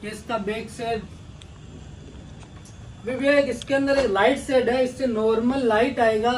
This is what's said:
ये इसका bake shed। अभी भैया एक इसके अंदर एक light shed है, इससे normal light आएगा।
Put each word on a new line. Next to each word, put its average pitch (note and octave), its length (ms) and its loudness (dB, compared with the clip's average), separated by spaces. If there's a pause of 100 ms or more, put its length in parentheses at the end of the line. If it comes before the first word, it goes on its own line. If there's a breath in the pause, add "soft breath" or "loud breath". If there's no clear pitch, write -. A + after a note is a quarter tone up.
ये G#3 80 -8
इसका A3+ 280 -6
bake A3 300 -6
shed। A3+ 320 -4 (2000)
अभी A#3+ 140 -6
भैया C#4 180 2
एक C#4 160 4
इसके A#3+ 240 -4
अंदर C#4 240 2
एक B3+ 140 2
light G#3 280 4
shed B3+ 300 2
है, B3+ 140 4
इससे B3+ 240 -2
normal A3+ 600 2
light A3+ 320 2
आएगा। A3+ 380 4